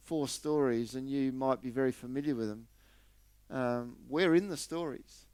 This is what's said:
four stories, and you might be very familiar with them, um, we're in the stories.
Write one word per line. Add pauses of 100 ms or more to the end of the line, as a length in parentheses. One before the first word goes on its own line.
four
stories,
and
you
might
be
very
familiar
with
them, (840)
um, (140)
we're
in
the
stories.